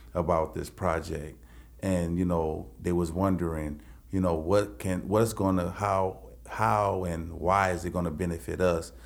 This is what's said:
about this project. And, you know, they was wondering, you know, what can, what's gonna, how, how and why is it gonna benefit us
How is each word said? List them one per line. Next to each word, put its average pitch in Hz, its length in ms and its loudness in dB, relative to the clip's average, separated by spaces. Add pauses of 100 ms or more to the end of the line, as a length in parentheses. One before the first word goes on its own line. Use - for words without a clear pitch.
(140)
about 82 400 0
this 82 140 -6
project. 82 720 -4 (420)
And, 87 380 0
you 92 60 2
know, 80 460 -2 (120)
they 87 100 -2
was 87 200 0
wondering, 82 680 0 (300)
you 95 100 0
know, 90 140 2
what 95 440 2
can, 90 300 -2
what's 107 240 4
gonna, 92 380 2
how, 95 480 0 (300)
how 104 560 2
and 82 300 -4
why 92 360 4
is 85 140 -2
it 87 80 -4
gonna 87 180 0
benefit 85 500 -4
us 87 320 2 (140)